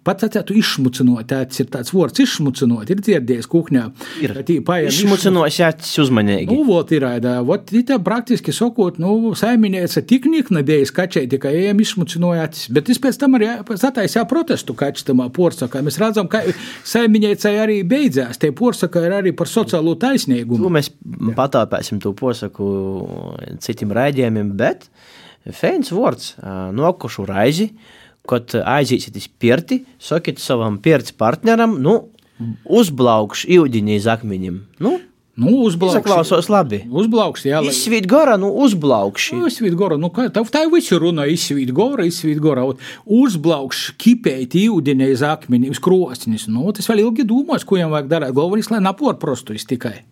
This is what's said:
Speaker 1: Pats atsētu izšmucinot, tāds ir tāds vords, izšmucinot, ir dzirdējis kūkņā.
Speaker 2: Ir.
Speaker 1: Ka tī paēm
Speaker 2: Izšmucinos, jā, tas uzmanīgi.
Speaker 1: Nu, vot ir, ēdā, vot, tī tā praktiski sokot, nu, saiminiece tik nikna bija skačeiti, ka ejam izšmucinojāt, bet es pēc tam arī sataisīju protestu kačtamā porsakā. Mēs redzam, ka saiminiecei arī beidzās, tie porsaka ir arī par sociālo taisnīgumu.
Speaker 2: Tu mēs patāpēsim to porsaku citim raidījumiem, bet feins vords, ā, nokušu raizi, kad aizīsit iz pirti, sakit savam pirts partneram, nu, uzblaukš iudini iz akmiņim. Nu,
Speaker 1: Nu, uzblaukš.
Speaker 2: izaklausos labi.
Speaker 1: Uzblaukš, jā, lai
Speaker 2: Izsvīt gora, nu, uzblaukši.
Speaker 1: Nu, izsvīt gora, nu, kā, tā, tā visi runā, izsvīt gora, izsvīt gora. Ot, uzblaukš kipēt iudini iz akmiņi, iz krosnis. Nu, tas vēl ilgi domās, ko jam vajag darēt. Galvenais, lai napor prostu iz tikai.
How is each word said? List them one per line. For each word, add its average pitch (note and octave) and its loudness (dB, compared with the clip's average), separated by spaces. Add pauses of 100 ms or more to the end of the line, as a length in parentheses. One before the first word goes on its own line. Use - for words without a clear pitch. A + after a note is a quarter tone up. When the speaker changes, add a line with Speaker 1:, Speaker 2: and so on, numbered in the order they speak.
Speaker 1:
Pats G3 -2
atsētu G3+ -2
izšmucinot, B2 0
tāds C3 -4
ir C3+ 0
tāds B2 -8
vords, F3 2
izšmucinot, B2+ 0
ir G3 0
dzirdējis B2+ 0
kūkņā. D3+ 2 (320)
Speaker 2:
Ir. C3+ -4
Speaker 1:
Ka C3+ -10
tī E3 2
paēm D#3+ 0
Speaker 2:
Izšmucinos, F#3 2
jā, E3+ 4
tas - -10
uzmanīgi. A2 2
Speaker 1:
Nu, C#4+ 2
vot F3 2
ir, D3 2
ēdā, B2 -2
vot, F3+ 0
tī A3+ 0
tā B3+ 0
praktiski F#3+ -2
sokot, G#3+ -2
nu, G#3+ 0
saiminiece G3 0
tik C4 2
nikna C#4 2
bija C#3 2
skačeiti, C#3 -2
ka C#3 -2
ejam G3+ 2
izšmucinojāt, E3+ -2
bet D3+ 2
es B3 2
pēc C4 0
tam C4 4
arī G#3+ 2 (160)
sataisīju A3+ 0
protestu B3+ -2
kačtamā C3+ 0
porsakā. C3+ -2
Mēs D3 -4
redzam, G#3+ 0
ka A3 -2 (380)
saiminiecei G#3+ 2
arī G#3+ 0
beidzās, E3+ 0
tie D3+ 2
porsaka F3 0
ir F3+ 0
arī F#3 0
par E3+ -4
sociālo E3+ 0
taisnīgumu. B2 0
Speaker 2:
Tu F3+ 0
mēs D3 0 (420)
patāpēsim A2+ -2
to G2+ -4
porsaku G#2 -4 (880)
citim G#2+ -6
raidījumiem, A#2 0
bet B2 -2 (580)
feins - -4
vords, - -2
ā, F#2+ -10
nokušu B2 -4
raizi, C#3 0 (560)
kad A#2+ -4
aizīsit A#2+ 0
iz - -14
pirti, E3 0 (120)
sakit - -6
savam A2 -2
pirts C3 2
partneram, A3 2
nu, F3 4 (640)
uzblaukš B2+ 2
iudini A#2 4
iz G2+ 0
akmiņim. G2 -4 (200)
Nu, E4 0 (400)
Speaker 1:
Nu, B2+ 2 (100)
uzblaukš. F#3 2
Speaker 2:
izaklausos F3 2
labi. D3 2 (100)
Speaker 1:
Uzblaukš, G#3 0
jā, D3 2
lai C#4 0
Speaker 2:
Izsvīt A3+ -2
gora, C#4+ 6
nu, F#3+ 0 (100)
uzblaukši. C#3+ 2
Speaker 1:
Nu, F4 0
izsvīt G3+ -2
gora, F#3 0
nu, D#3 -2
kā, A#3+ -2 (100)
tā, A3 2
tā C#4+ 0
visi D#4 2
runā, D#3+ 0
izsvīt C#3+ -2
gora, A3 0
izsvīt D3+ -2
gora. C#3 2
Ot, C3 -6 (240)
uzblaukš E3+ 2 (180)
kipēt D3+ 2
iudini C#3+ 2
iz B2 0
akmiņi, C3+ 0
iz C3 -6
krosnis. B2+ 0
Nu, A#2+ -2
tas - -6
vēl G#3+ 4
ilgi A#3 0
domās, B3 0
ko G3 0
jam D#3+ 0
vajag C#3 -4
darēt. D3 -2
Galvenais, F#3+ 0
lai G#3+ 0
napor F#3+ 0
prostu C3+ -6
iz G#2+ -10
tikai. A#2+ -6 (120)